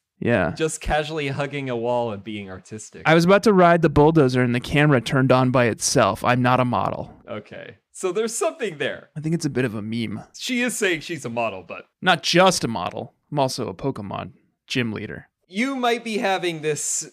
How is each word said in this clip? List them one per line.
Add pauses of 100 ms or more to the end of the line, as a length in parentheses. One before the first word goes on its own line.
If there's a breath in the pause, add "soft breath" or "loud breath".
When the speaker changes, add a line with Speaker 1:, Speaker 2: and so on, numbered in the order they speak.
(180)
Speaker 1:
Yeah.
Speaker 2:
Just
casually
hugging
a
wall
and
being
artistic."
Speaker 1:
"I
was
about
to
ride
the
bulldozer
and
the
camera
turned
on
by
itself.
I'm
not
a
model." (140)
Speaker 2:
Okay. (160)
So
there's
something
there.
Speaker 1:
I
think
it's
a
bit
of
a
meme. (120)
Speaker 2:
She
is
saying
she's
a
model,
but (180)
Speaker 1:
Not
just
a
model. (160)
I'm
also
a
Pokemon (340)
gym
leader. (180)
Speaker 2:
You
might
be
having
this